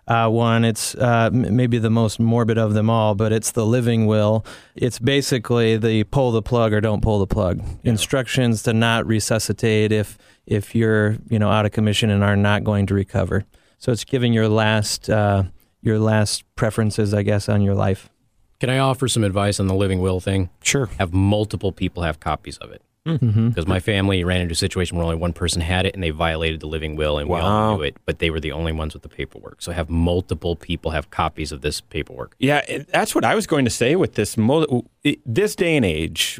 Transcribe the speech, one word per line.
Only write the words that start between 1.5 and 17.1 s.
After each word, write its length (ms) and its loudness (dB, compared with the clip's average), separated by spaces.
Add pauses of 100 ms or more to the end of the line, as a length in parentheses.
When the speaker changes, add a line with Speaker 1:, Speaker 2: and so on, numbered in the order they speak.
Speaker 1:
maybe 220 2
the 120 0
most 300 0
morbid 380 2
of 160 2
them 160 2
all, 240 2
but 180 0
it's 200 -2
the 120 -2
living 420 2
will. 380 2 (300)
It's 240 -4
basically 800 2
the 280 2
pull 280 0
the 100 0
plug 300 0
or 80 2
don't 200 0
pull 200 2
the 60 0
plug. 340 0 (220)
Speaker 2:
Yeah. 100 0
Speaker 1:
Instructions 720 0
to 80 2
not 340 2
resuscitate 840 0
if, 260 -2 (280)
if 280 -2
you're, 420 2 (140)
you 80 2
know, 100 2
out 160 2
of 80 0
commission 380 0
and 140 2
are 120 4
not 280 2
going 220 0
to 80 0
recover. 500 -2 (340)
So 140 -2
it's 120 -4
giving 280 0
your 160 2
last, 600 0
uh, 360 2 (360)
your 200 0
last 420 2 (140)
preferences, 580 0